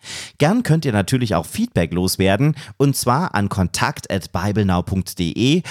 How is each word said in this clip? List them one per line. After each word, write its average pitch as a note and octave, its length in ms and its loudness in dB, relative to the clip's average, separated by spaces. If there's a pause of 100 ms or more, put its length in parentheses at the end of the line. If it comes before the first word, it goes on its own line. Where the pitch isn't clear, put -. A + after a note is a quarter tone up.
(380)
Gern G#3 240 2
könnt D#3 220 2
ihr B2+ 80 0
natürlich G#2 420 2
auch E2 120 0
Feedback F#2 460 -2
loswerden, F#2+ 640 2 (220)
und C#3 180 2
zwar C#3 400 0
an G2+ 140 0
kontakt - 600 -2
at F#2 220 -4
biblenau F#2 520 0
punkt - 360 -4
de B2 520 2